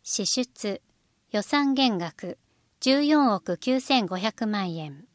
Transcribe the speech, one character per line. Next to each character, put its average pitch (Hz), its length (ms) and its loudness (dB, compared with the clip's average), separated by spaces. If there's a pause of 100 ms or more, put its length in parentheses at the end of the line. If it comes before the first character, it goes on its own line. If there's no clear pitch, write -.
支 - 240 -4
出、 233 540 -4 (500)
予 208 100 0
算 285 320 0
減 254 240 2
額、 170 400 -8 (420)
十 269 240 2
四 285 300 4
億 180 240 -2
九 254 220 0
千 254 260 2
五 180 100 -4
百 214 300 -4
万 196 300 -4
円。 156 400 -12